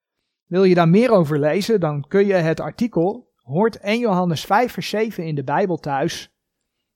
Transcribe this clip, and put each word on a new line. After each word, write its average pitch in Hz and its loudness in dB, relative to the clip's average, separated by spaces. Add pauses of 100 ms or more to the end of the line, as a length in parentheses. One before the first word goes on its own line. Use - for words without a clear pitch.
(460)
Wil 185 0
je 185 6
daar 170 4
meer 226 4
over 156 2
lezen, 185 0
dan 147 -4
kun 202 2
je 196 0
het 165 0
artikel 196 -4
Hoort 202 -2
één 214 -4
Johannes 180 -2
vijf 226 0
vers - -10
zeven 208 -4
in 160 -6
de 143 -6
Bijbel 160 -2
thuis 143 -6 (640)